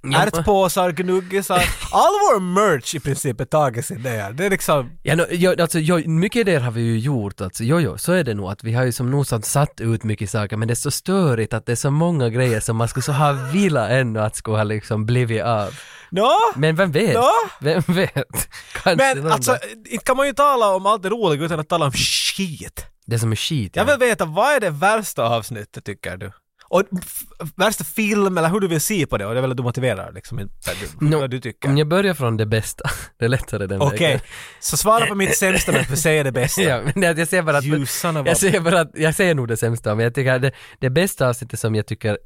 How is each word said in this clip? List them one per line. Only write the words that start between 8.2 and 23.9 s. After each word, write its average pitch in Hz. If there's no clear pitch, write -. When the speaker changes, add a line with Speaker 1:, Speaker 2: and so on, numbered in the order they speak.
Speaker 1:
det 117
nog 98
att -
vi 113
har 123
ju 127
som 123
nog 143
satt 131
ut 113
mycket 107
saker, 104
men 113
det 120
är -
så 123
störigt 143
att 110
det 123
är 117
så 139
många 151
grejer 117
som 113
man 117
skulle 123
så 151
ha 143
velat 135
ännu 120
att 107
skulle 107
ha 107
liksom 107
blivit 113
av. 104
Speaker 2:
Nå? 214
Speaker 1:
Men 160
vem 185
vet? 175
Speaker 2:
Nå? 247
Speaker 1:
Vem 160
vet? -
Kanske 180
Speaker 2:
Men 262
Speaker 1:
någon 160
Speaker 2:
alltså, -
Speaker 1:
dag. 240
Speaker 2:
inte -
kan 262
man 277
ju 269
tala 269
om 190
allt 208
det 190
roliga 170
utan 160
att 151
tala 160
om 135
skit. -
Speaker 1:
Det 117
som 113
är 107
skit, 113
Speaker 2:
Jag 208
Speaker 1:
ja. -